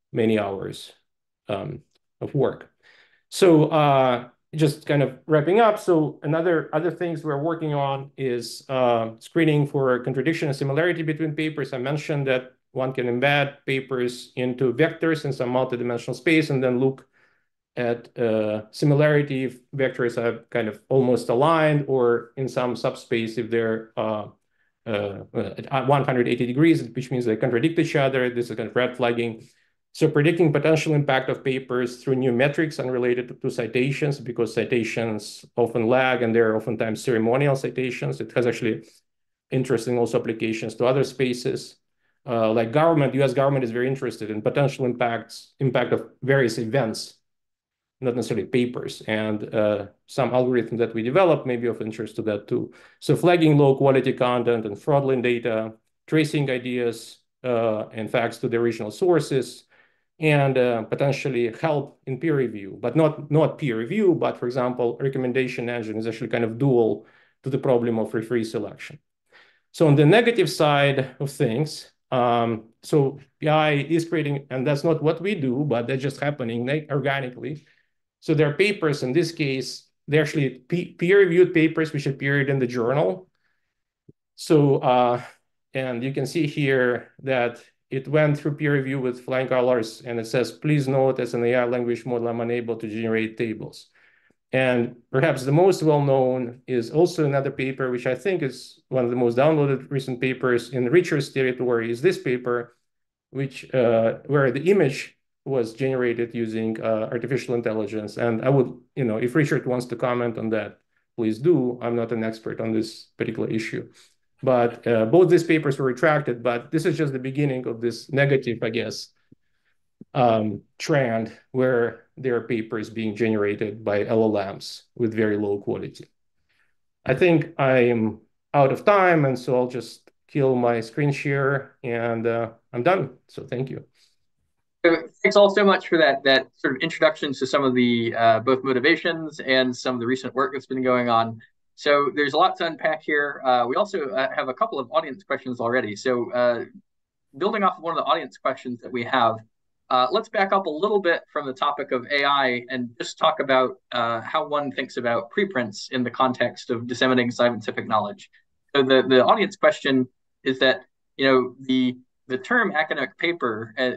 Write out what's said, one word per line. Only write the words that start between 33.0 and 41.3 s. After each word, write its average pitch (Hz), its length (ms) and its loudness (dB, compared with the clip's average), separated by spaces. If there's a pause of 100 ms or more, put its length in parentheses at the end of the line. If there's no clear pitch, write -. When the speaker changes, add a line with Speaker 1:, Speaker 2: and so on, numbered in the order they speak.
Speaker 1:
to, 120 80 -16
to - 140 -6
citations, 135 720 -2
because 117 340 -4
citations 113 920 -2 (100)
often 117 320 0
lag 127 340 2
and 113 120 0
they're 110 220 4
oftentimes 110 480 -4
ceremonial 127 520 2
citations. - 640 -4
It 110 120 -12
has 123 120 0
actually 113 420 -2 (640)
interesting 127 480 0
also 117 220 0
applications 113 560 -4
to 120 100 0
other 135 180 4
spaces. 123 760 -4 (480)